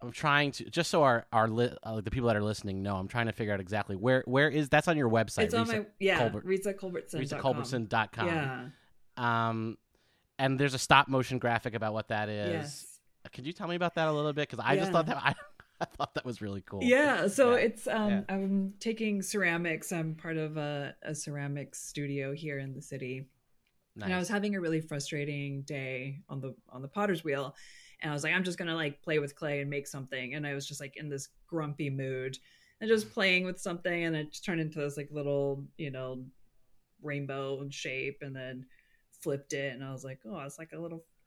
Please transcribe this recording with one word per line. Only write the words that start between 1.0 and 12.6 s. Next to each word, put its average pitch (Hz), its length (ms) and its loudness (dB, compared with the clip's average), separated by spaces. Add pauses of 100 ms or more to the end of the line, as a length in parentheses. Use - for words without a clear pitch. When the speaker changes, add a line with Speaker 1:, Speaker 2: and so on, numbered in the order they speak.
Speaker 1:
our, 117 300 6
our 113 160 6
li-, 117 340 2
uh, 110 180 -4
the 98 120 -4
people 120 160 2
that 107 80 6
are 104 60 4
listening 101 420 -2
know, 101 120 0
I'm 95 120 -2
trying 117 180 0
to 110 60 -2
figure 107 200 -2
out 98 60 0
exactly 98 380 -2
where, 127 300 4
where 139 220 6
is, 143 200 0
that's 151 180 6
on 170 100 4
your 127 140 4
website, 113 360 4
Speaker 2:
It's 220 80 0
on 226 120 4
Speaker 1:
Risa 226 140 0
Speaker 2:
my, 208 60 -6 (120)
yeah, 190 200 4
Speaker 1:
Colbert-, 113 280 2
Speaker 2:
risa 190 320 0
culbertson 180 420 -6
dot 139 100 -2
com. 147 80 -4
Speaker 1:
risa - 40 -6
culbertson 120 440 0
dot 110 260 2
com. 113 160 -2
Speaker 2:
Yeah. 135 400 -2 (480)
Speaker 1:
Um, 113 600 0 (600)
and 135 200 2
there's 139 160 2
a 131 40 -2
stop 139 300 8
motion 127 320 2
graphic 117 340 0
about 107 180 0
what 107 160 -4
that 107 200 0
is. 104 240 -2
Speaker 2:
Yes. - 480 -8 (320)